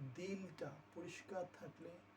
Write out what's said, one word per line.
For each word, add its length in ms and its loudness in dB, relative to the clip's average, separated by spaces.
দিলটা 560 2
পরিষ্কার 500 2
থাকলে, 300 -4